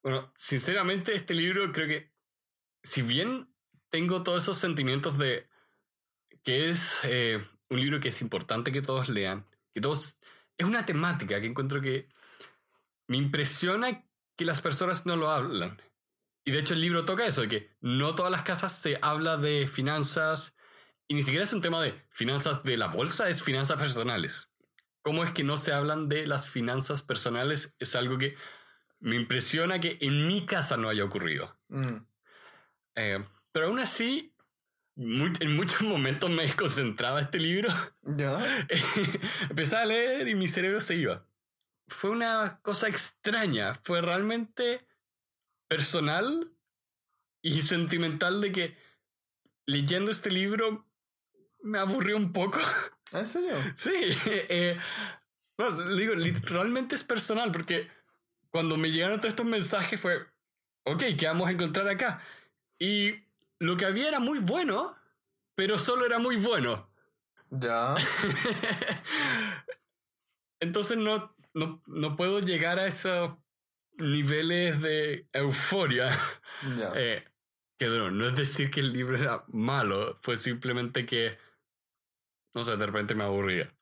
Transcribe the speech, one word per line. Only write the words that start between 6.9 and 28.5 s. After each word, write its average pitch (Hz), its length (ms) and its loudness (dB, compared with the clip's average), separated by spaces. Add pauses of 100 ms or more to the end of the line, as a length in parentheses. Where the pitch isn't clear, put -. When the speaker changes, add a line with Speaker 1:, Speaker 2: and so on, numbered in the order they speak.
Speaker 1:
eh, 117 380 0 (280)
un 127 100 0
libro 143 200 0
que 135 100 -2
es - 100 -4
importante 113 520 -2
que 139 100 -2
todos 131 260 -2
lean, 98 380 -2 (280)
que 107 60 -4
todos, 139 380 0 (400)
es 180 80 0
una 226 200 0
temática 147 540 0
que 110 60 -4
encuentro 135 340 -2
que 135 280 -4 (1000)
me 127 80 0
impresiona 165 880 0 (320)
que 170 80 -4
las 160 160 0
personas 175 460 0
no 170 100 2
lo 156 140 2
hablan. 104 500 -2 (680)
Y 135 60 0
de 151 80 2
hecho 156 140 0
el 160 60 2
libro 170 240 2
toca 190 220 0
eso: 143 160 2
de 107 60 0
que 104 220 -4 (100)
no 135 340 0
todas 180 160 0
las 165 120 -2
casas 180 300 -2
se - 300 -2
habla 156 340 0
de 147 300 0
finanzas, 151 880 0 (540)
y 147 60 0
ni 143 100 2
siquiera 139 200 2
es - 80 2
un 208 80 0
tema 165 220 0
de 120 180 -2 (100)
finanzas 139 520 0
de 131 140 0
la 107 100 2
bolsa, 147 420 0
es 175 140 0
finanzas 139 360 0
personales. 117 680 -2 (540)
¿Cómo 160 220 0
es 170 80 -2
que 160 100 0
no 143 160 0
se 147 140 2
hablan 151 360 0
de 151 180 0
las 139 220 -2
finanzas 131 540 -2
personales? 127 800 -2
Es - 160 0
algo 123 220 0
que 139 180 -2 (640)